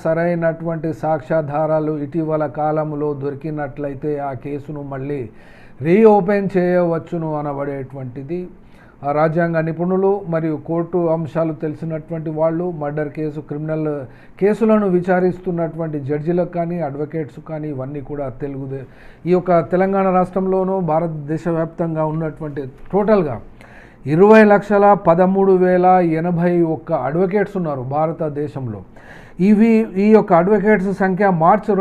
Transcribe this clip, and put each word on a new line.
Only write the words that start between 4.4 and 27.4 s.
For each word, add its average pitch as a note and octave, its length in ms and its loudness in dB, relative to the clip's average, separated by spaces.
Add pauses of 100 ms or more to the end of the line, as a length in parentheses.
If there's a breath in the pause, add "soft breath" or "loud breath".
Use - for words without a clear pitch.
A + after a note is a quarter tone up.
కేసును C#3+ 380 -10 (100)
మళ్ళీ C#3 280 -6 (580 loud breath)
రీఓపెన్ G3+ 760 4
చేయవచ్చును F3 800 0
అనబడేటువంటిది C#3 1040 -8 (560 soft breath)
ఆ C#3+ 140 -4
రాజ్యాంగ E3 540 2
నిపుణులు F3+ 440 0 (200)
మరియు D#3+ 260 -2 (100)
కోర్టు E3+ 340 -2 (120)
అంశాలు D#3+ 500 -2
తెలిసినటువంటి D#3+ 800 -6
వాళ్ళు, E3 260 0 (160)
మర్డర్ D3 280 -4
కేసు, D#3 320 -6
క్రిమినల్ D#3 460 -6 (500 loud breath)
కేసులను G#3+ 580 2
విచారిస్తున్నటువంటి E3+ 1040 -2 (100)
జడ్జిలకు E3 460 -2
కానీ, E3+ 220 -4 (100)
అడ్వకేట్స్ D3 600 -8
కానీ, D3+ 280 -10
ఇవన్నీ C#3 260 -10
కూడా C#3+ 240 -8 (140)
తెలుగుదే-, C3+ 440 -8 (420 loud breath)
ఈ E3+ 60 0
యొక్క F3+ 280 2 (100)
తెలంగాణ F#3+ 460 2
రాష్ట్రంలోనూ F#3 600 0 (140)
భారతదేశ D#3 580 -2
వ్యాప్తంగా E3 580 -2
ఉన్నటువంటి D3+ 580 -6 (260)
టోటల్గా F#3+ 480 2 (680 loud breath)
ఇరవై G#3 400 8
లక్షల G3+ 400 4 (220)
పదమూడు F#3 500 4
వేల F3+ 280 4 (280)
ఎనభై E3+ 400 0 (220)
ఒక్క D#3+ 160 -8 (160)
అడ్వకేట్స్ F#3+ 500 0